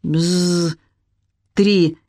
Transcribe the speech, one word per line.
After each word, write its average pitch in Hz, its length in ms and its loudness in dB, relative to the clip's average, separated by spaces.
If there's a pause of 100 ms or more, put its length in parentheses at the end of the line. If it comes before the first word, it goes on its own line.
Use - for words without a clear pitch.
Бзз. 170 720 -2 (800)
Три 190 440 2 (100)